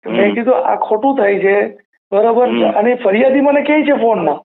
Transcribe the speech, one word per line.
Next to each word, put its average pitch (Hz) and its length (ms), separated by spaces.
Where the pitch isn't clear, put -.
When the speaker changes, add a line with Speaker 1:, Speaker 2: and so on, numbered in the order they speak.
Speaker 1:
મેં 190 220
Speaker 2:
હમ. 202 40
Speaker 1:
કીધું, 240 340
"આ 208 80
ખોટું 226 420
થાય 202 220
છે, 202 380
બરાબર?" 226 380
Speaker 2:
હમ. 226 220
Speaker 1:
અને 233 240
ફરિયાદી 247 460
મને 285 200
કહે 294 220
છે - 80
ફોનમાં 208 580